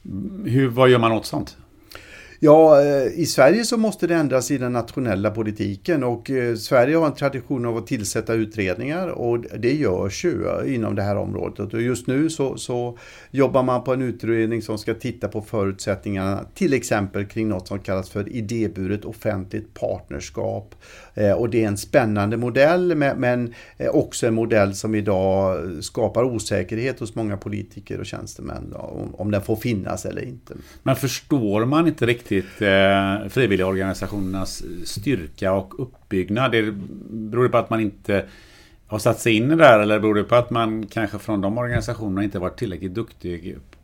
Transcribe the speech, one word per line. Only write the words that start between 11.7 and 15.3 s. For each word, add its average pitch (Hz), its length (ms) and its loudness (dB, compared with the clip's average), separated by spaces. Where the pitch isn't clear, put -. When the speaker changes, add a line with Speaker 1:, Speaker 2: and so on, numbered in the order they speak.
Speaker 2:
Och 113 80 -2
just 123 260 -2
nu 139 220 2
så, 139 280 -4
så 120 400 -6
jobbar 131 320 2
man 123 200 0
på 131 100 0
en 127 80 0
utredning 113 600 0
som 110 160 -6
ska 110 160 -4
titta 110 340 -6
på 104 140 -8